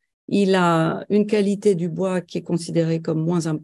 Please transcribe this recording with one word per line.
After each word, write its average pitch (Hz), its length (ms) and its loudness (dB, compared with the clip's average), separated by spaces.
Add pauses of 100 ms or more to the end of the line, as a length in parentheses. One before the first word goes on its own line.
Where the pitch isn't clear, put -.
(300)
Il 196 260 2
a 165 540 2
une 208 160 4
qualité 202 500 2
du 175 140 -2
bois 180 320 -2
qui - 160 -12
est 175 60 -6
considérée 165 580 -2
comme 160 200 -2
moins 165 260 0
in-, 156 160 -4